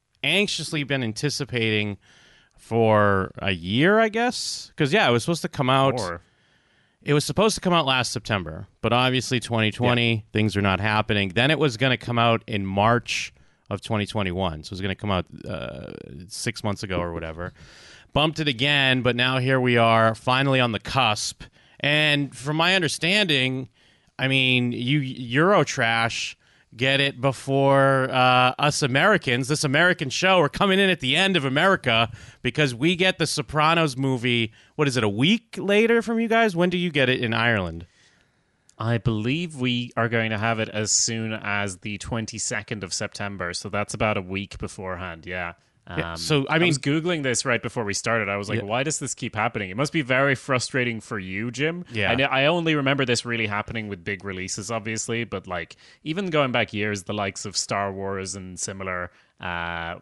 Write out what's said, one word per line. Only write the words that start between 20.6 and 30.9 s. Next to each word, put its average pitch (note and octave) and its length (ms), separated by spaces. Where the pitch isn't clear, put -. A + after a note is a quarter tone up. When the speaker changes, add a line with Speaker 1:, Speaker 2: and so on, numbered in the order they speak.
Speaker 1:
on B2 120
the G2+ 80
cusp. - 600
And D3 560
from D3 200
my F3 200
understanding, D3 920
I C3 100
mean, B2+ 440
you B2 280
Eurotrash B2+ 1400
get C3+ 260
it C#3 200
before, C3+ 880
uh, B2+ 480
us C#3+ 240
Americans, C3+ 680
this D3 140
American D#3 460
show. F#3 300
We're D3 100
coming F#3+ 300
in G3 100
at F3 120